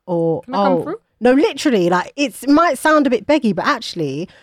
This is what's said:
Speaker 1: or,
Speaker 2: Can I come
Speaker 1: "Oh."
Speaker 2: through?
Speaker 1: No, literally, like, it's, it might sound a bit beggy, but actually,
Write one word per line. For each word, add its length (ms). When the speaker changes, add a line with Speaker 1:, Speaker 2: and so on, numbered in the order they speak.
Speaker 1:
or, 360
Speaker 2:
Can 120
I 80
come 120
Speaker 1:
"Oh." 80
Speaker 2:
through? 180
Speaker 1:
No, 140
literally, 560
like, 260
it's, 280
it 80
might 260
sound 300
a 40
bit 160
beggy, 280
but 120
actually, 640